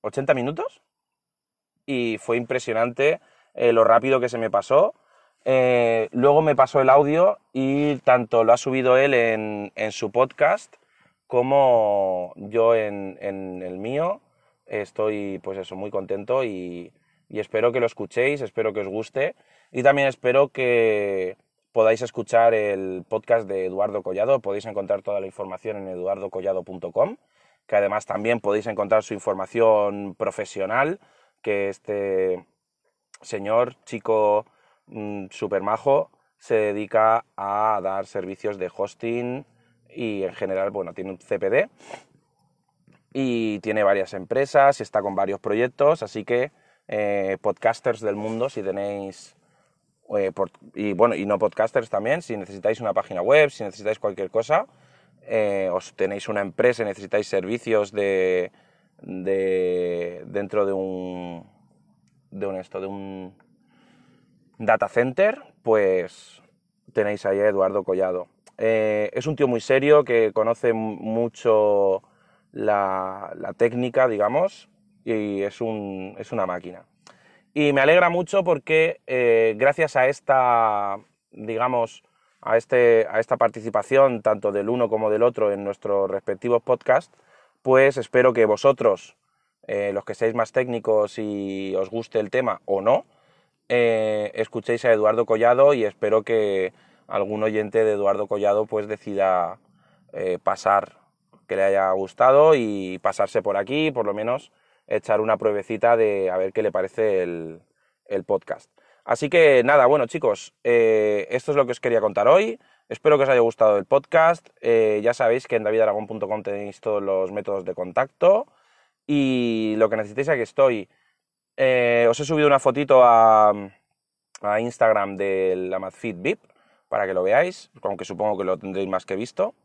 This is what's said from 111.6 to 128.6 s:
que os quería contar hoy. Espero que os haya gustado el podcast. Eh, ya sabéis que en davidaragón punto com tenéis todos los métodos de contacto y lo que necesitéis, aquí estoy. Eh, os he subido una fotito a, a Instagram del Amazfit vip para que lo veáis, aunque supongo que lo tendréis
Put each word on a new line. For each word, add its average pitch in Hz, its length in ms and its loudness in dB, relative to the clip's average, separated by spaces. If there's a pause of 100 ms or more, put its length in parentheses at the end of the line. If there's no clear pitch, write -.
que 123 80 -4
os - 80 -8
quería 117 220 0
contar 104 260 2
hoy. 214 320 4 (300)
Espero 151 260 2
que 139 80 2
os 135 60 0
haya 127 100 4
gustado 113 380 2
el 98 80 -4
podcast. 160 600 2 (140)
Eh, 110 420 2
ya 117 120 0
sabéis 123 320 0
que 120 100 -2
en 110 80 -2
davidaragón 107 420 0
punto 104 220 -8
com 107 140 -6
tenéis 101 400 -10
todos 104 200 -2
los 95 300 -2
métodos 101 320 -6
de 90 100 -8
contacto 135 720 0 (600)
y 123 720 0
lo 110 100 4
que 110 80 -2
necesitéis, 110 320 -4
aquí 139 140 0
estoy. 117 480 0 (640)
Eh, 120 540 2
os 113 100 -2
he 147 60 -6
subido 151 200 2
una 143 120 6
fotito 131 440 4
a, 110 520 8 (880)
a 104 180 0
Instagram 107 560 0
del 92 560 -2
Amazfit 95 480 -8
vip 156 200 -4 (480)
para 107 180 -2
que 95 60 -6
lo 92 100 -2
veáis, 139 480 0 (120)
aunque 95 240 -6
supongo 101 320 -4
que 95 60 -4
lo 92 120 -2
tendréis 98 320 -6